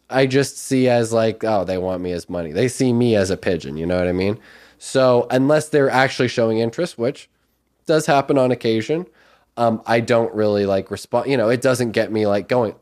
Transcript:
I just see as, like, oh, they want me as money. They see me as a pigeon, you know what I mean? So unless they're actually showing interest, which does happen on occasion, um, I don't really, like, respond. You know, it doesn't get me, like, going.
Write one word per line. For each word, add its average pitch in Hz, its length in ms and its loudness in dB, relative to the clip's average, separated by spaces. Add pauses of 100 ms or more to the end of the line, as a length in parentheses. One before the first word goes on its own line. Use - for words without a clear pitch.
I 131 160 2
just 131 320 0
see 131 300 0
as, 120 260 2
like, 113 300 0
oh, 110 200 0
they 92 140 -4
want 92 240 -4
me 90 100 -6
as 87 180 -8
money. 87 220 -6
They 104 160 0
see 127 260 0
me 117 220 2
as 95 140 2
a 92 80 -2
pigeon, 78 400 -4
you 80 80 -4
know 90 120 0
what 90 100 0
I 90 60 0
mean? 95 260 -2 (380)
So 127 540 2
unless 139 380 0
they're 139 200 2
actually 131 400 0
showing 113 300 0
interest, 117 380 -4
which 120 320 -6 (560)
does 156 200 2
happen 139 320 2
on 127 140 2
occasion, 120 540 -2 (520)
um, 113 280 0
I 117 160 2
don't 117 320 0
really, 104 320 0
like, 98 260 -2
respond. 107 380 -4
You 135 80 2
know, 110 120 2
it 120 120 0
doesn't 123 300 0
get 104 200 -2
me, 107 160 0
like, 101 200 -2
going. 120 340 -2